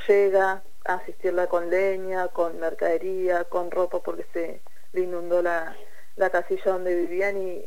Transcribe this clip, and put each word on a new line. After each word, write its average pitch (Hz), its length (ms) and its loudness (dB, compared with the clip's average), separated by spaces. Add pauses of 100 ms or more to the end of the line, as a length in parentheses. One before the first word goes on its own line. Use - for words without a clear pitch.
llega 196 560 4 (220)
a 180 100 0
asistirla 180 520 -2
con 170 220 0
leña, 185 600 0
con 165 300 -2
mercadería, 175 840 0
con 175 260 -2
ropa, 180 300 0
porque 170 320 -4
se 165 280 -2 (320)
le 185 80 2
inundó 175 400 0
la, 170 340 0 (400)
la 190 160 2
casilla 190 420 0
donde 180 220 0
vivían 180 420 0
y 185 300 -4